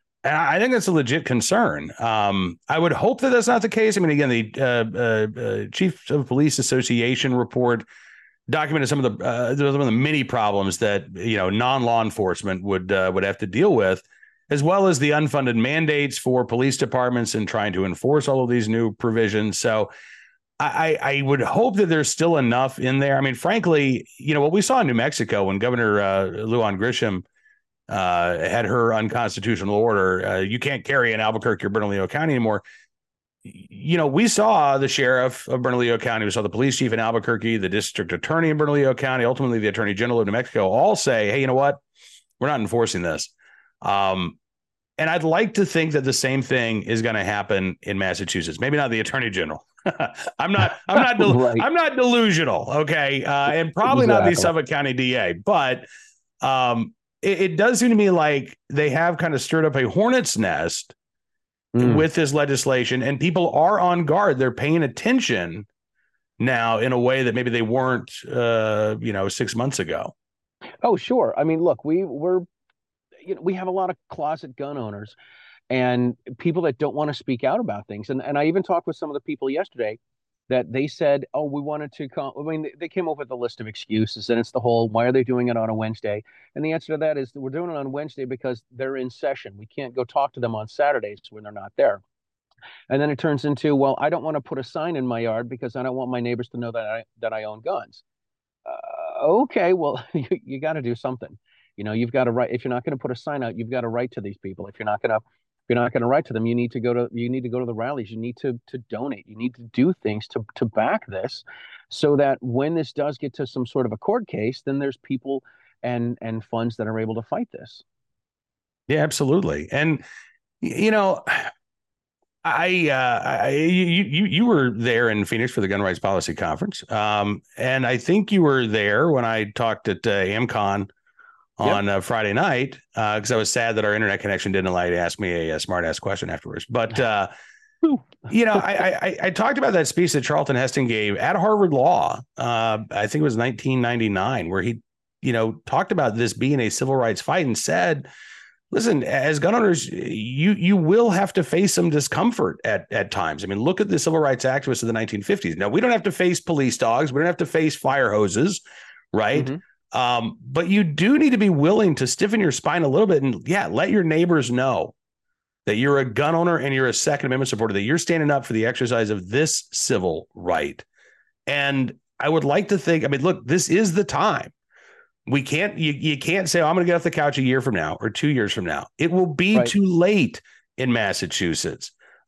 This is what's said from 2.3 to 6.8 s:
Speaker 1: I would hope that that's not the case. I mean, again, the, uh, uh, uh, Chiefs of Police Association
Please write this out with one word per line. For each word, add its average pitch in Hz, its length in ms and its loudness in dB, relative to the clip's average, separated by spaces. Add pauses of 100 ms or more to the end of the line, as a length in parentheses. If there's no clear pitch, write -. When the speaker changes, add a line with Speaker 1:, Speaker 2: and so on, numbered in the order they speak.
Speaker 1:
I 147 80 0
would 165 140 2
hope 226 300 0
that 262 100 2
that's 240 160 4
not 240 160 2
the 226 60 0
case. 220 280 2
I 190 40 2
mean, 165 100 4
again, 143 180 2
the, 113 300 0
uh, 120 400 0
uh, 110 420 0
uh, 107 300 -4
Chiefs - 400 -2
of 147 160 0
Police 143 320 2
Association 123 720 0